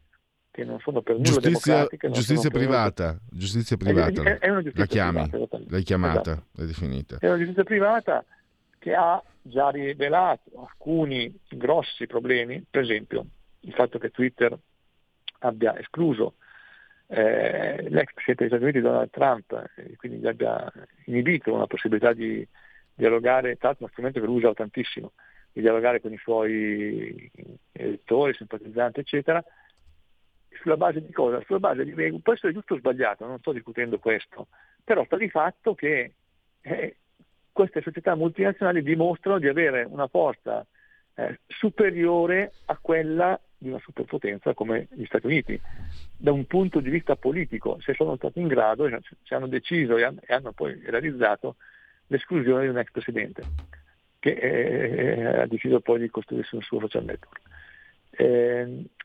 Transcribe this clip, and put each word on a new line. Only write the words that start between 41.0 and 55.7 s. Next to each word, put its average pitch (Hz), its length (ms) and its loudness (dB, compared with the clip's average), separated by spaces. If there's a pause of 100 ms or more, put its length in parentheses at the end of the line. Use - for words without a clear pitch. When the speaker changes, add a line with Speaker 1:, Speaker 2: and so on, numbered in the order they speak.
Speaker 1:
eh, - 320 -6
superiore 175 1080 2 (120)
a 151 140 -4
quella 165 600 0 (160)
di 131 140 -12
una 127 100 -8
superpotenza 123 760 -6
come 113 380 -2
gli 139 140 -10
Stati - 200 -2
Uniti. 131 340 0 (560)
Da 143 160 2
un 139 140 0
punto 180 340 2
di 131 100 -2
vista 151 260 0
politico, 143 640 -4
se 139 120 -4
sono 156 220 0
stati 156 240 -6
in 175 80 -2
grado, 120 400 2 (360)
se - 120 -6
hanno 131 120 -4
deciso 127 500 0
e 117 60 4
han-, 135 180 -2
e - 120 -2
hanno 127 180 -2
poi 71 340 -6
realizzato 123 720 0 (520)
l'esclusione 135 560 2
di 135 60 0
un 123 80 -2
ex 117 140 -4
presidente, 110 520 -6 (760)
che, 151 120 2
eh, 120 920 0
ha 123 200 2
deciso 120 360 2